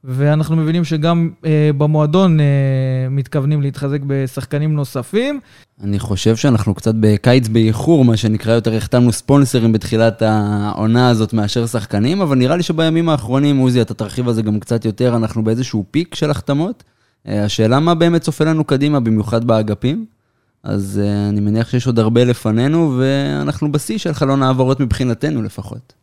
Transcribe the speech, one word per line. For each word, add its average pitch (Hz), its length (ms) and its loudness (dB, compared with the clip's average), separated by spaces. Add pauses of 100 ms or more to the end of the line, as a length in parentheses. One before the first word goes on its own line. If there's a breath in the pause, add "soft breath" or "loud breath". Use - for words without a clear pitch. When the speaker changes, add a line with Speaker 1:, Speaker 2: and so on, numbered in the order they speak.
Speaker 1:
ואנחנו 147 520 0
מבינים 160 280 2
שגם, 165 460 0 (140)
אה, 151 340 2
במועדון, 151 640 4
אה, 147 40 4 (640)
מתכוונים 139 520 -2
להתחזק 139 440 -4
בשחקנים 139 680 -4
נוספים. 202 680 -4 (420 soft breath)
Speaker 2:
אני 101 160 -2
חושב 107 380 0
שאנחנו 113 380 0
קצת 113 260 -2
בקיץ 110 480 4
באיחור, 113 560 2
מה 113 120 4
שנקרא, 110 380 0
יותר 113 220 0
החתמנו 123 360 2
ספונסרים 127 600 2
בתחילת 113 540 0
העונה 107 840 0
הזאת 110 240 0
מאשר 113 340 -2
שחקנים, 113 540 -2
אבל 143 160 0
נראה 127 200 2
לי 180 60 -2
שבימים 165 460 0
האחרונים, 139 480 0
עוזי, 127 240 2
אתה 110 140 -2
תרחיב 120 340 -6
על 117 60 0
זה 110 80 0
גם 107 180 0
קצת 113 240 -4
יותר, 117 320 0
אנחנו 113 280 -2
באיזשהו 113 460 -2
פיק 165 240 -4
של 147 160 -2
החתמות. 147 540 -4 (440)
אה, 104 160 -2
השאלה 113 360 2
מה 170 140 2
באמת 170 280 2
צופה 160 220 -2
לנו 160 200 0
קדימה, 143 360 0
במיוחד 113 440 0
באגפים. 110 600 -2 (600)
אז, 101 400 -4
אה, 101 240 0
אני 104 120 -2
מניח 107 300 0
שיש 123 160 -2
עוד 117 120 0
הרבה 117 260 4
לפנינו, 127 720 0
ואנחנו 143 760 -2
בשיא 202 260 -4
של 170 160 -4
חלון 135 280 0
העברות 131 380 0
מבחינתנו 127 640 -2
לפחות. 107 500 -12 (100)